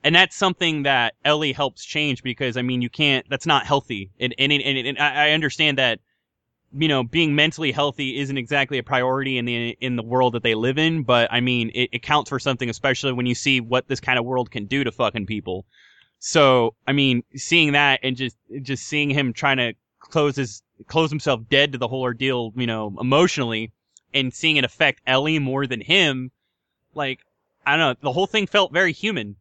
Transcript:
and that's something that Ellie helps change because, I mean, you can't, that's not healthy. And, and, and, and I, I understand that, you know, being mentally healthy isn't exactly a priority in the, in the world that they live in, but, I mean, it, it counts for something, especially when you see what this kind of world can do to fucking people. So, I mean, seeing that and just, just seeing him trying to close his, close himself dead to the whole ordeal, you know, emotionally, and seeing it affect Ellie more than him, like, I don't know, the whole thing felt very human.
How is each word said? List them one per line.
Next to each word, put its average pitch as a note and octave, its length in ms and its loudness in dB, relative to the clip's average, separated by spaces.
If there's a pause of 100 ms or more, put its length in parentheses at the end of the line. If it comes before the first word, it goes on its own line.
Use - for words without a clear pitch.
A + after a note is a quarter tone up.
and D3+ 100 2
that's F3+ 220 4
something E3+ 480 -2
that B2+ 300 2 (100)
Ellie D3+ 280 2
helps - 320 -4
change D3 380 -4
because, B2 340 -4
I B2+ 60 -2
mean, B2+ 200 -2
you A#2+ 80 -4
can't, C#3+ 380 2
that's C3+ 180 -6
not C#3+ 200 2
healthy. A2+ 440 -2 (100)
And, B2 180 -2
and, C#3 140 2
and, C3+ 340 0
and C#3 120 -6
I, D3 300 2
I - 20 4
understand D3+ 480 0
that, B2 200 0 (760)
you D3 140 -2
know, C3+ 160 2
being D3 320 0
mentally D3+ 380 0
healthy C#3 460 -2
isn't C#3 200 -4
exactly C3+ 400 -2
a A#2+ 40 -4
priority C3 560 -2
in A#2+ 80 -2
the, A#2 340 -4
in B2+ 160 -4
the A#2 80 -4
world B2 300 2
that A#2 80 -4
they A2+ 120 2
live B2+ 240 0
in, D#3+ 240 2
but, A#2+ 300 4
I A#2+ 80 2
mean, B2 340 0
it, B2 180 -2
it A#2+ 100 -6
counts D3+ 280 2
for C3+ 80 -4
something, B2 320 -2
especially C3 420 -2
when B2 140 -4
you B2 80 0
see C3 260 0
what B2 280 -2
this C3 120 -4
kind B2+ 180 0
of A#2 60 -2
world B2+ 260 -4
can G#2 160 -8
do C#3 180 -2
to A2+ 80 -2
fucking A2 340 -2
people. F#2+ 400 -8 (520)
So, C3 560 4 (120)
I C3+ 60 0
mean, C3+ 300 2 (120)
seeing D3+ 380 2
that C#3+ 300 4
and C3 140 -4
just, B2+ 200 -6 (260)
just C3 240 -6
seeing D3 240 -2
him C3+ 220 0
trying C#3 240 0
to A#2+ 160 -2 (280)
close D3 360 0
his, C3 260 -6 (240)
close D#3+ 240 0
himself C#3 380 -2
dead C#3 240 4
to C3 60 -10
the A#2+ 100 -4
whole C3 140 -4
ordeal, B2 520 -2
you B2 120 -2
know, A2 340 -4
emotionally, B2 720 2 (420)
and C3 180 0
seeing D#3 240 0
it C3+ 80 2
affect C#3 420 0
Ellie C#3+ 320 2
more C3+ 280 -2
than A#2+ 140 -6
him, C#3 500 2 (640)
like, C3+ 260 -6 (460)
I C#3+ 100 4
don't D#3+ 40 2
know, C#3 220 2
the C#3 100 -2
whole F3+ 140 0
thing G#3 200 0
felt G3+ 260 2
very F3 200 2
human. B2+ 480 -4